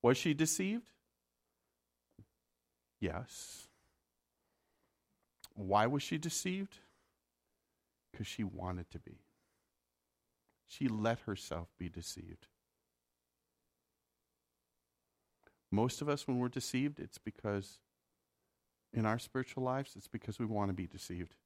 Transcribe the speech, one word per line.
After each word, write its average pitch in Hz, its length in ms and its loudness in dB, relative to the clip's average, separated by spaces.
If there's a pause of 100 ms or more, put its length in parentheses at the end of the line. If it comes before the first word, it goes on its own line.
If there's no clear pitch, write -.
Was 127 160 8
she 156 180 4
deceived? 190 560 2 (2000)
Yes. - 680 -4 (1900)
Why 104 320 6
was 139 160 2
she 160 160 -2
deceived? 185 640 -4 (1300)
'Cause - 140 -6
she - 160 -4
wanted 92 480 -4
to 85 80 -12
be. - 240 -16 (1400)
She - 220 0
let 113 320 2
herself 85 560 -4
be 90 120 -6
deceived. 85 600 -12 (3250)
Most 110 300 4
of 147 80 -2
us, 143 180 2
when 127 120 2
we're 123 100 2
deceived, 131 500 -2
it's - 200 -12
because, 101 600 -4 (1120)
in 113 140 2
our 110 140 4
spiritual - 420 -4
lives, 131 320 0
it's - 140 -16
because - 320 -8
we 117 60 0
want 104 220 2
to 95 60 0
be 90 140 -2
deceived. 87 580 -8